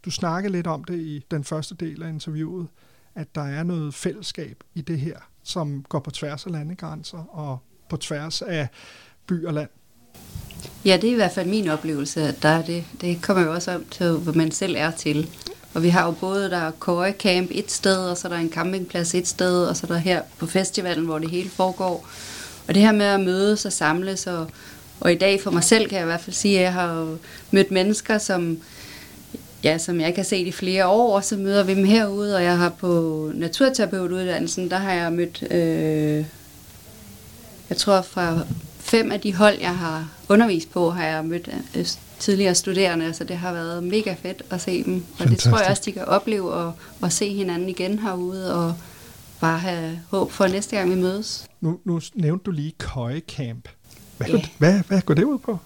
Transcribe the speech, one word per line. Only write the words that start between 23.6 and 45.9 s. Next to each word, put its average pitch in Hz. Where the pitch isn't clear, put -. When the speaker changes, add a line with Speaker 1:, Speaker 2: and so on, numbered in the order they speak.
Speaker 2:
og 190
samles, 185
og, 165
og 175
i 170
dag 196
for 196
mig 175
selv 220
kan 196
jeg 170
i 165
hvert 170
fald 180
sige, 202
at 185
jeg 180
har 175
jo 160
mødt 190
mennesker, 208
som, 170
ja, 156
som 170
jeg 160
ikke 175
har 190
set 185
i 185
flere 185
år, 214
og 196
så 208
møder 196
vi 190
dem 196
herude, 208
og 180
jeg 175
har 175
på 165
naturterapeutuddannelsen, 180
der 185
har 196
jeg 170
mødt, 170
øh, 156
jeg -
tror 190
fra 170
fem -
af 208
de 208
hold, 202
jeg 180
har 160
undervist 202
på, 175
har 175
jeg 160
mødt, 170
øh, 170
tidligere 196
studerende, 170
så 170
det 175
har 180
været 170
mega 196
fedt 185
at 180
se 180
dem. 180
Og 170
det 117
tror 120
jeg 226
Speaker 1:
Fantastisk. 190
Speaker 2:
også, 202
de 208